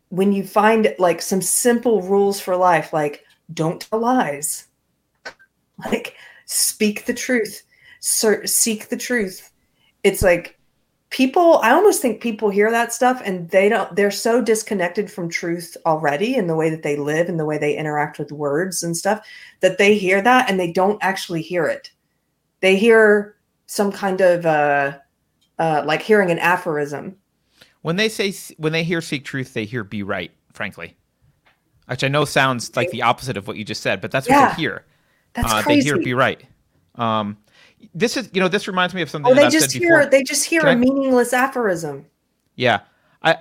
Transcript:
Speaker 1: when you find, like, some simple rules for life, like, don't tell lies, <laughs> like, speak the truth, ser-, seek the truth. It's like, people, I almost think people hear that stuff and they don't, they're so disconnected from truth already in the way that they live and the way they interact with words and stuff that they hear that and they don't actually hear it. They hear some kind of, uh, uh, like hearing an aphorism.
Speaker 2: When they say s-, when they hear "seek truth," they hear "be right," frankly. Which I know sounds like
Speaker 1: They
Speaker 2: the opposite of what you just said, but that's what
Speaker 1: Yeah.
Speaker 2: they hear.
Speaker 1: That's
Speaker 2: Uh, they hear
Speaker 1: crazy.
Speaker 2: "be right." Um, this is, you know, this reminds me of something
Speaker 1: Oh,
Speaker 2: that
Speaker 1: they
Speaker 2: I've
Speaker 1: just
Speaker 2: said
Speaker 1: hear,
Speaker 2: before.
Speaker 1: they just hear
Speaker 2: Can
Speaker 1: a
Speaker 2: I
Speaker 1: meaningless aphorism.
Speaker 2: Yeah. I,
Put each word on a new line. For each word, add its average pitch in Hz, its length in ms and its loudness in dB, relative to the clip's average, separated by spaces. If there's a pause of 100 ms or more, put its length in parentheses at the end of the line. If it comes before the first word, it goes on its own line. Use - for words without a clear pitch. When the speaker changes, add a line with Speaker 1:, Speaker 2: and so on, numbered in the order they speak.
Speaker 1:
when 196 220 0
you 196 120 -2
find, 214 560 2
like, 170 220 2
some 190 200 -2
simple 233 600 0
rules 196 360 0
for 185 160 -4
life, 180 380 2
like, 147 300 -4 (300)
don't 165 280 -4
tell - 180 -6
lies, 196 680 -4 (580)
<laughs> - 600 -20
like, - 300 -6 (300)
speak - 600 -2
the 240 100 -4
truth, 240 480 -4 (360)
ser-, - 460 0
seek 214 440 -2
the 247 80 -6
truth. 214 540 -6 (520)
It's 190 180 2
like, 175 360 2 (520)
people, 330 540 4
I 220 80 4
almost 359 300 4
think 220 200 -2
people 220 280 -2
hear 208 220 2
that 233 220 -2
stuff 254 320 0
and 180 240 -6
they 196 180 4
don't, 190 280 0
they're 202 160 2
so 233 300 0
disconnected 208 720 -2
from 175 160 -8
truth 170 480 -6 (100)
already 160 500 0
in 202 120 0
the 160 80 -2
way 160 140 0
that 160 140 -6
they 147 120 -2
live 151 320 -2
and 175 120 -6
the 151 60 -2
way 151 120 -2
they 147 180 -2
interact 151 440 -4
with 147 120 -8
words 151 520 -4
and 170 120 -4
stuff 202 300 -4 (340)
that - 180 0
they 208 200 4
hear 190 240 0
that 247 280 4
and 190 100 0
they 175 120 -2
don't 190 320 0
actually 185 380 -4
hear 170 240 -2
it. - 260 -6 (720)
They 190 160 4
hear 214 580 6 (320)
some 202 240 -2
kind 190 300 -2
of, 175 240 4
uh, 147 520 0 (600)
uh, 156 260 0
like 156 160 -2
hearing 202 300 4
an 165 80 0
aphorism. 156 760 -2 (640)
Speaker 2:
When 160 140 -4
they 214 140 0
say 208 200 -2
s-, - 280 -12
when 156 160 -4
they 165 100 -2
hear 165 180 -2
"seek 147 240 -8
truth," 131 280 -8
they 110 120 -4
hear 113 180 -8
"be 101 200 -8
right," 95 280 -6 (220)
frankly. 85 420 -12 (920)
Which 127 160 -6
I 135 40 0
know 147 180 0
sounds 131 500 0
like 120 160 -2
Speaker 1:
They 110 60 -10
Speaker 2:
the 120 60 -6
opposite 120 340 -2
of 95 100 -10
what 95 100 -10
you 107 60 -10
just 107 180 -10
said, 104 200 -2
but - 100 -10
that's - 160 -4
what 262 80 4
Speaker 1:
Yeah. 262 140 4
Speaker 2:
they 170 120 -6
hear. 110 240 -6 (480)
Speaker 1:
That's - 200 -2
Speaker 2:
Uh, 214 100 0
they 294 160 2
hear 147 140 0
Speaker 1:
crazy. 180 100 0
Speaker 2:
"be 127 100 -4
right." 120 300 0 (520)
Um, 110 420 -2 (580)
this 226 220 -2
is, 240 160 -8
you 190 80 0
know, 185 80 2
this 196 180 -4
reminds 185 260 -2
me 185 80 -6
of 147 80 -4
something 160 220 0
Speaker 1:
Oh, - 40 8
Speaker 2:
that 285 60 6
Speaker 1:
they 285 60 8
Speaker 2:
I've - 60 2
Speaker 1:
just 302 180 2
Speaker 2:
said - 100 -6
Speaker 1:
hear, 330 180 6
Speaker 2:
before. 285 120 2
Speaker 1:
they 269 120 6
just 285 220 -4
hear 330 160 0
Speaker 2:
Can 294 80 2
Speaker 1:
a - 20 4
Speaker 2:
I 247 40 4
Speaker 1:
meaningless 254 580 2
aphorism. 190 720 -4 (500)
Speaker 2:
Yeah. 117 260 2 (420)
I, 160 180 2